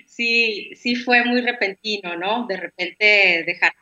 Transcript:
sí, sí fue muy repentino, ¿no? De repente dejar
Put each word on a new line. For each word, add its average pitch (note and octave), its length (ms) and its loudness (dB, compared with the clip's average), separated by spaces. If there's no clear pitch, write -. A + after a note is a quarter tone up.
sí, A#3 680 -2
sí B3 200 -2
fue A#3+ 280 2
muy B3 180 0
repentino, G3+ 760 -4
¿no? G#3 300 -4
De F#3+ 100 -6
repente F3+ 880 2
dejar F3 360 0